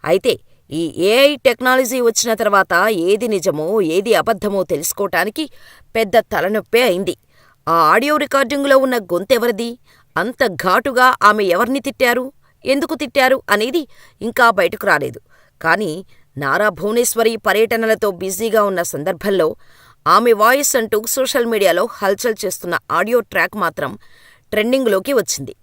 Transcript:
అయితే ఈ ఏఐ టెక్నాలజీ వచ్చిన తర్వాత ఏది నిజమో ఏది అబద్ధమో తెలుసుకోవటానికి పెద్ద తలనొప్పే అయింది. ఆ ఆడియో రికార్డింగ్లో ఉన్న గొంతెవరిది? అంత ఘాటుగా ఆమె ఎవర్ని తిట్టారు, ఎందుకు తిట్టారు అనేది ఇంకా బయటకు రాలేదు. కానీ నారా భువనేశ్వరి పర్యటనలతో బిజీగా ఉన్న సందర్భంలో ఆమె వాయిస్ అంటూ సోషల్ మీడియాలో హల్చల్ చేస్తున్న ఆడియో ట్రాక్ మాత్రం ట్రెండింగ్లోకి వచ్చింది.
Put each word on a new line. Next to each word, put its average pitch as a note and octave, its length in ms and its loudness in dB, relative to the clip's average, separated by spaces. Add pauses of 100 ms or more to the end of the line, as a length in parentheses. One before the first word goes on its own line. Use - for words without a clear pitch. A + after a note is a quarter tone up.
అయితే F#3 340 0 (320)
ఈ D#3+ 260 -6
ఏఐ B3+ 380 2
టెక్నాలజీ B3+ 640 -2
వచ్చిన A#3 320 -2
తర్వాత G3+ 560 2
ఏది G3 380 0
నిజమో F3+ 540 -2
ఏది F#3+ 320 0
అబద్ధమో G3 500 0
తెలుసుకోవటానికి F#3+ 880 -4 (460)
పెద్ద A3+ 220 0
తలనొప్పే G#3 680 0
అయింది. F#3 340 -2 (500)
ఆ D#3 40 -2
ఆడియో F#3 460 4
రికార్డింగ్లో C#4 600 0
ఉన్న C4 200 2
గొంతెవరిది? A3+ 800 -2 (400)
అంత A#3+ 300 -2
ఘాటుగా A#3+ 760 2
ఆమె G#3 200 6
ఎవర్ని A3 360 0
తిట్టారు, B3+ 540 -2 (320)
ఎందుకు C#4+ 300 0
తిట్టారు C4 540 0
అనేది B3 380 0 (340)
ఇంకా A#3 280 4
బయటకు G3 380 0
రాలేదు. C#3+ 320 0 (420)
కానీ F3 440 -2 (320)
నారా D3 320 0
భువనేశ్వరి A3 680 -2
పర్యటనలతో A3 760 0
బిజీగా G3 520 -2
ఉన్న F#3+ 180 -2
సందర్భంలో E3+ 760 -2 (520)
ఆమె G#3+ 240 4
వాయిస్ A#3+ 440 2
అంటూ A3 320 -2
సోషల్ C4 380 -2
మీడియాలో G3+ 460 2
హల్చల్ G#3 440 -2 (100)
చేస్తున్న F3+ 340 -6 (120)
ఆడియో G#3 280 0
ట్రాక్ F#3 380 -4
మాత్రం D3+ 400 -4 (540)
ట్రెండింగ్లోకి A3 600 0
వచ్చింది. E3 500 -4